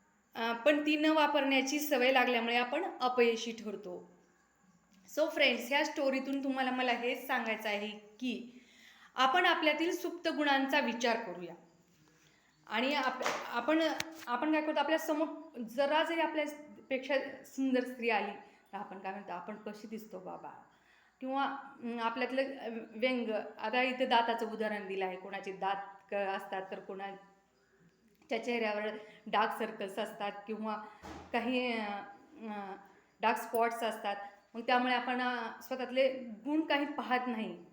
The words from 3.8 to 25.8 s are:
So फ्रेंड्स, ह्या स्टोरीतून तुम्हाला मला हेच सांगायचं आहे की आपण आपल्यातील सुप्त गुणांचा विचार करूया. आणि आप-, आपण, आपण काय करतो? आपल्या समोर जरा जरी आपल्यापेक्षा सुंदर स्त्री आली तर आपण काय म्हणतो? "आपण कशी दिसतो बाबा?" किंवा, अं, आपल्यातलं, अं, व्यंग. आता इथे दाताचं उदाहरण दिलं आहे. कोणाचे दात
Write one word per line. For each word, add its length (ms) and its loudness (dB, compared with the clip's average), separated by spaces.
So 100 4
फ्रेंड्स, 400 2
ह्या 160 4
स्टोरीतून 600 0
तुम्हाला 260 0
मला 220 0
हेच 340 -2
सांगायचं 420 -2
आहे 220 -2
की 400 -6
आपण 320 4
आपल्यातील 500 4
सुप्त 320 -2
गुणांचा 520 2
विचार 360 0
करूया. 380 -8
आणि 280 0
आप-, 300 0
आपण, 360 2
आपण 260 0
काय 100 2
करतो? 180 0
आपल्या 180 4
समोर 600 -2
जरा 420 2
जरी 180 0
आपल्यापेक्षा 960 -2
सुंदर 340 2
स्त्री 300 -2
आली 200 2
तर 40 -8
आपण 220 -10
काय 140 -6
म्हणतो? 200 -8
"आपण 240 -8
कशी 300 -12
दिसतो 320 -12
बाबा?" 440 -14
किंवा, 240 0
अं, 160 -4
आपल्यातलं, 440 0
अं, 360 -6
व्यंग. 340 2
आता 240 0
इथे 240 0
दाताचं 460 4
उदाहरण 340 -2
दिलं 180 -2
आहे. 120 -4
कोणाचे 360 -8
दात 240 0